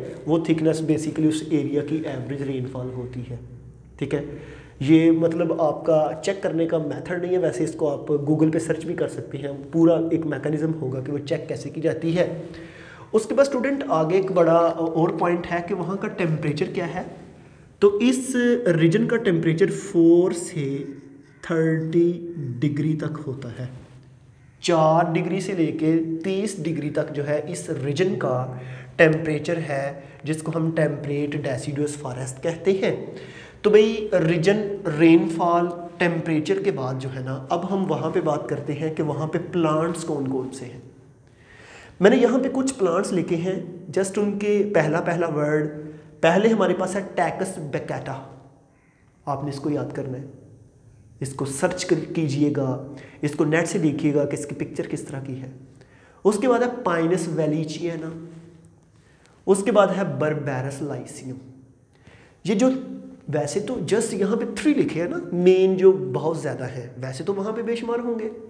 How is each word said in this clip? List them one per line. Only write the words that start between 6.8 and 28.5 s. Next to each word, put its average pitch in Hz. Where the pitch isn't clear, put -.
नहीं 175
है, 180
वैसे 165
इसको 156
आप 143
Google 156
पे 165
search 156
भी 170
कर 156
सकते -
हैं, 139
पूरा 165
एक 160
mechanism 151
होगा 135
कि 131
वो 143
check -
कैसे -
की 160
जाती 165
है। 175
उसके 220
बाद 277
student 277
आगे 160
एक 190
बड़ा 165
और 165
point 175
है 170
कि 202
वहाँ 190
का 214
temperature 160
क्या 170
है। 170
तो 202
इस 247
रीजन 170
का 233
temperature 165
four 175
से -
thirty 165
degree 151
तक 151
होता 131
है। 123
चार 165
degree 180
से 196
लेके 156
तीस 190
degree 151
तक 151
जो 143
है 151
इस -
रीजन 147
का 127